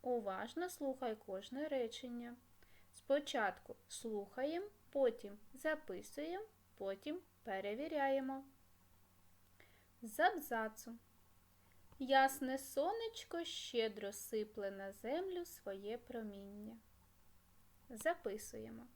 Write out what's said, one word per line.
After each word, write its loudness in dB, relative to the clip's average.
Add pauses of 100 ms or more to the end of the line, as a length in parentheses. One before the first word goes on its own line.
Уважно 0
слухай -2
кожне -4
речення. -2 (580)
Спочатку 2 (120)
слухаємо, -2 (240)
потім 4 (160)
записуємо, -2 (320)
потім -2 (220)
перевіряємо. 2 (1600)
З -6
абзацу. 2 (1000)
Ясне 6
сонечко -2
щедро -2
сипле -2
на -6
землю -2
своє -6
проміння. -8 (1120)
Записуємо. -2